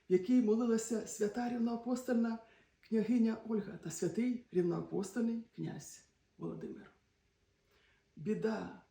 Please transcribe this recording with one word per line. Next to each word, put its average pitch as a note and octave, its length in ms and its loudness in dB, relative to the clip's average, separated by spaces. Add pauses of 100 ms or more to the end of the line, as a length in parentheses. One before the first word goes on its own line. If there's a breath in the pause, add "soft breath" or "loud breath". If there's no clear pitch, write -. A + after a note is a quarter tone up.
в F3+ 40 6
якій B3 280 6
молилася A3+ 680 2
свята A#3+ 420 -2
рівноапостольна A#3 920 0 (480 loud breath)
княгиня A3 500 2 (100)
Ольга G#3 300 -2
та E3 140 -8
святий A3+ 600 -2
рівноапостольний F#3 920 0 (120)
князь - 480 -10 (340)
Володимир. E3 540 -10 (1200 soft breath)
Біда, G3 760 -2